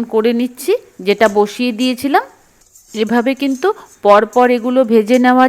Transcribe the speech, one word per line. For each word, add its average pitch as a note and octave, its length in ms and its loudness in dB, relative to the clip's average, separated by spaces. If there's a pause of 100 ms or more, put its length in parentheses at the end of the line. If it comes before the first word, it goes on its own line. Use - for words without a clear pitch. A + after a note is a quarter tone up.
(140)
করে A3 200 0
নিচ্ছি, B3 400 -4 (340)
যেটা G3+ 200 2 (100)
বসিয়ে G#3 420 -2
দিয়েছিলাম। C4 440 -2 (720)
এভাবে A3+ 420 -2
কিন্তু C4+ 320 -4 (360)
পরপর G#3+ 440 4 (100)
এগুলো B3 220 -2 (120)
ভেজে A3+ 280 2
নেওয়া B3+ 300 4